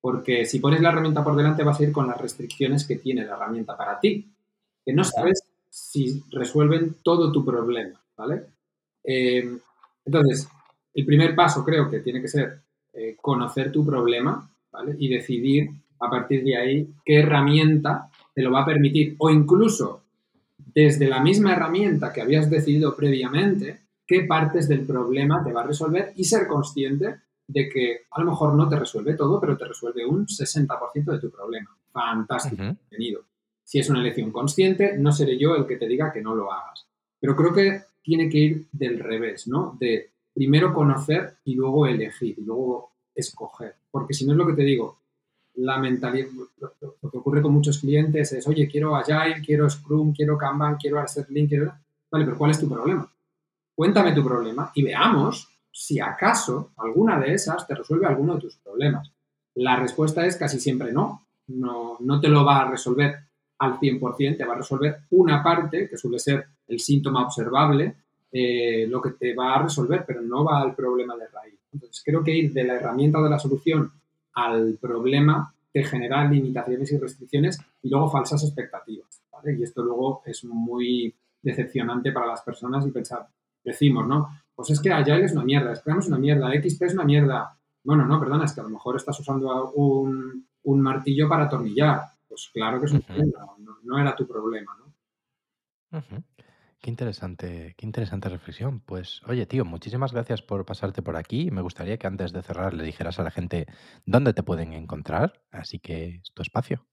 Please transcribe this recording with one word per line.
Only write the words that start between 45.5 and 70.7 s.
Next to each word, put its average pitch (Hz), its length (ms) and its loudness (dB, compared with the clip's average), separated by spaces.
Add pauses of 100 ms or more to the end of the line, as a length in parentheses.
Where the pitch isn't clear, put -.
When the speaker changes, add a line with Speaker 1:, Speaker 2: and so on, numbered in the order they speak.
Speaker 1:
la 131 240 -2
mentalidad, 127 500 -2 (320)
lo, 139 100 -12 (100)
lo, 143 200 -16
lo 143 100 -10
que 131 60 -12
ocurre 143 240 0
con 147 140 4
muchos 147 240 4
clientes 147 540 2
es, 127 140 -6
"Oye, 151 220 2
quiero 147 260 0
Agile, 156 500 0
quiero 147 260 4
Scrum, 151 420 0
quiero 147 240 0
Kanban, 147 400 0
quiero 147 240 -2
hacer 139 300 -6
Lean, 147 160 2
quiero". 147 260 0 (380)
Vale, 156 160 2
pero 123 100 -4
¿cuál 156 140 4
es 151 100 2
tu 147 80 0
problema? 113 420 -2 (640)
Cuéntame 180 380 4
tu 143 100 4
problema 120 520 -2
y 143 80 2
veamos 185 640 2 (240)
si - 280 -4
acaso 131 760 -2
alguna 156 420 2
de 139 160 0
esas 175 320 -4
te 170 80 -6
resuelve 165 320 0
alguno 147 280 2
de 147 80 -4
tus - 140 -16
problemas. 123 540 -2 (440)
La 127 220 0
respuesta 156 500 0
es 170 100 0
casi 143 240 -4
siempre 123 320 -2
no. 196 340 -4 (220)
No, 120 520 -8
no 139 200 0
te 151 80 2
lo 143 160 8
va 139 180 6
a 127 80 -2
resolver 131 440 0 (440)
al 131 200 -2
cien 135 200 0
por 120 180 -4
cien, 143 200 -2
te - 80 -6
va 120 100 -4
a 120 40 -8
resolver 143 420 -4 (100)
una 165 320 4
parte, 170 460 0
que 117 80 -12
suele 120 220 -6
ser 143 280 -2 (220)
el 117 120 -6
síntoma 135 440 0
observable, 143 720 0 (340)
eh, 120 580 0
lo 123 120 -4
que 127 120 -6
te 123 220 -6
va 127 200 -2
a 139 80 2
resolver, 156 440 -2
pero 120 140 -8
no 123 240 -2
va 151 160 2
al 131 140 -2